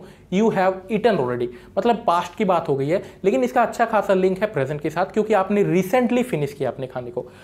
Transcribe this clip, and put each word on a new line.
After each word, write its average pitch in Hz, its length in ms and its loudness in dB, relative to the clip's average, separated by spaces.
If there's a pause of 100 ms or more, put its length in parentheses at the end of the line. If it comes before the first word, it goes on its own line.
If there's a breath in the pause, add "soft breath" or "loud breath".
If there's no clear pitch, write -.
(340 loud breath)
you 214 180 4
have 190 220 2 (180)
eaten 208 280 2
already, 123 280 -2 (300 loud breath)
मतलब 233 300 2
पास्ट 170 280 0
की 220 100 -2
बात 170 240 2
हो 139 60 0
गई 135 120 -2
है, 185 160 0 (200 loud breath)
लेकिन 247 200 2
इसका 240 180 0
अच्छा 226 240 0
खासा 202 280 2
लिंक 185 260 2
है 214 80 0
प्रेजेंट 147 340 -4
के 160 80 -4
साथ, 165 160 -2
क्योंकि 208 280 0
आपने 202 300 2
recently 233 600 2
फिनिश 147 300 -4
किया 131 160 -4
अपने 131 180 -6
खाने 120 240 -10
को। 123 140 -6 (180 loud breath)